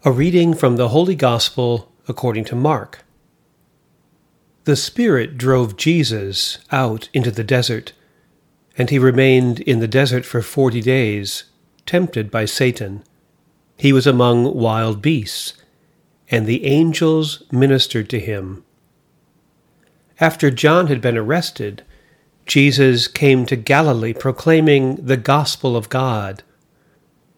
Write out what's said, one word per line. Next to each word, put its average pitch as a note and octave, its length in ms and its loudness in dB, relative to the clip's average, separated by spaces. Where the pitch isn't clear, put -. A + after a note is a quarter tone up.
A C3+ 40 2
reading E3+ 420 2
from B2+ 240 2
the B2 100 0
Holy E3+ 280 2
Gospel A#2+ 760 -2
according A2+ 380 -4
to - 100 -8
Mark. B2+ 480 -2
The C#3+ 140 2
Spirit D3+ 600 -2
drove B2 380 0
Jesus A2 840 -2
out A#2+ 420 -2
into A#2+ 160 0
the A2 140 -6
desert, A#2+ 480 -2
and B2 120 -2
he C#3 100 2
remained B2+ 600 4
in A#2+ 220 0
the A2+ 60 -2
desert B2 380 0
for A#2+ 160 -6
forty B2 380 -2
days, G#2+ 640 -2
tempted D#3+ 460 -4
by A2 140 -2
Satan. G#2 580 -4
He C#3 160 2
was C3 160 4
among B2 480 2
wild A2+ 460 -2
beasts, C#3 540 -4
and A2+ 140 0
the A2+ 180 -2
angels D#3 880 0
ministered B2+ 600 0
to A#2 100 -4
him. F#2+ 420 -10
After D#3+ 280 2
John D#3 380 2
had C3 140 -2
been A#2 160 0
arrested, A2 680 -6
Jesus C3+ 640 4
came C3 380 2
to C3 100 -2
Galilee A#2 560 0
proclaiming C#3+ 920 2
the C3 120 0
gospel C3+ 580 -2
of G#2+ 140 -6
God. A2 540 -4